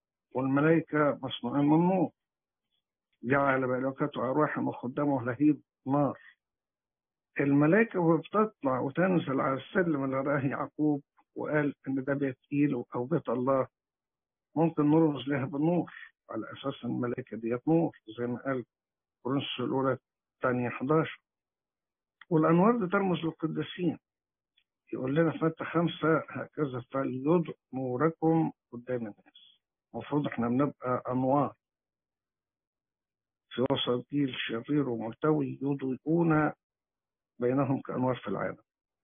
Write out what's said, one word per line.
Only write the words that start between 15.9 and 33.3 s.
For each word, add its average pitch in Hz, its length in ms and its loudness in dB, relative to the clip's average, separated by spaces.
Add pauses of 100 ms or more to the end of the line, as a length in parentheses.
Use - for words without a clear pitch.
على - 220 -8
أساس 135 320 -8
إن 123 60 -4
الملائكة 123 460 -6
ديت 117 320 -4
نور، 165 280 2 (220)
زي 120 80 -4
ما 123 180 -4
قال 131 200 -4 (580)
كورنثوس 127 380 -4
الأولى 131 380 0 (380)
الثانية 123 320 0
حداشر. 143 520 0 (1080)
والأنوار 175 540 4
دي 180 80 -4
ترمز 190 260 0
للقديسين. 156 800 -4 (920)
يقول 127 220 -4
لنا 160 160 4
في 143 140 -4
متى 160 200 -2
خمسة: 160 640 0
"هكذا 127 640 -6
فليضئ 135 640 0 (180)
نوركم 156 800 0 (200)
قدام 123 280 -6
الناس". - 600 -16 (340)
المفروض 139 320 -4
إحنا 117 220 -4
بنبقى 127 600 -2
أنوار 131 460 0 (2000)